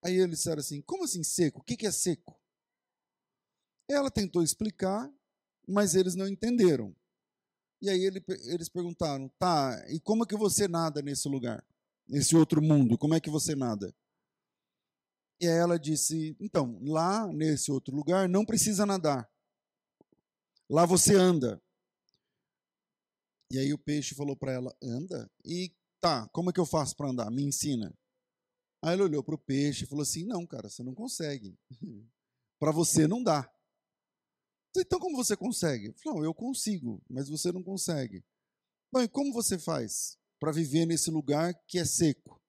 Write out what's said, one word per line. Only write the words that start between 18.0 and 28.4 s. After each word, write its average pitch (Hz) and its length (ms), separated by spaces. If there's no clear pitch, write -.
não 196 180
precisa 208 400
nadar. 156 440
Lá 156 160
você 185 300
anda." 185 460
E 131 80
aí 139 160
o 143 40
peixe 147 360
falou 139 220
pra 135 160
ela, 127 320
"Anda? 131 480
E 175 280
tá, 139 280
como 180 200
é 175 40
que - 60
eu 170 60
faço 151 300
pra 143 140
andar? 117 220
Me 131 120
ensina." 135 540